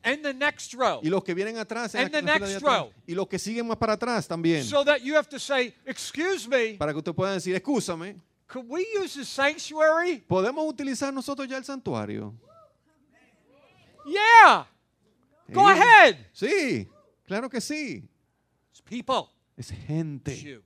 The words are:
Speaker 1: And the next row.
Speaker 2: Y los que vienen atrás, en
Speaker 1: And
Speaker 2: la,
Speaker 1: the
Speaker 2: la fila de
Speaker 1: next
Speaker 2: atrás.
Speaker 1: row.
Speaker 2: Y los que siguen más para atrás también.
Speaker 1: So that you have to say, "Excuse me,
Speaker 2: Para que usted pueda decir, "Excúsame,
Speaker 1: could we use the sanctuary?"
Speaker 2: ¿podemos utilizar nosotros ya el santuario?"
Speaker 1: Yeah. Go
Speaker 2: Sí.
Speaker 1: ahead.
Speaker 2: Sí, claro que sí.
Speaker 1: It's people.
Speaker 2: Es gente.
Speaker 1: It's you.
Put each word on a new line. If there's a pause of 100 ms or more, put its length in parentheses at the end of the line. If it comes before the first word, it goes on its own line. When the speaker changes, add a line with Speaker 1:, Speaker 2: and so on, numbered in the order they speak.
Speaker 1:
And
the
next
row.
Speaker 2:
Y
los
que
vienen
atrás,
en
Speaker 1:
And
Speaker 2:
la,
Speaker 1:
the
Speaker 2:
la
fila
de
Speaker 1:
next
Speaker 2:
atrás.
Speaker 1:
row. (140)
Speaker 2:
Y
los
que
siguen
más
para
atrás
también.
Speaker 1:
So
that
you
have
to
say, (140)
"Excuse
me,
Speaker 2:
Para
que
usted
pueda
decir,
"Excúsame, (280)
Speaker 1:
could
we (160)
use
the
sanctuary?" (100)
Speaker 2:
¿podemos
utilizar
nosotros
ya
el
santuario?" (1700)
Speaker 1:
Yeah. (840)
Go
Speaker 2:
Sí. (100)
Speaker 1:
ahead. (180)
Speaker 2:
Sí, (380)
claro
que
sí. (640)
Speaker 1:
It's
people. (260)
Speaker 2:
Es
gente.
Speaker 1:
It's
you.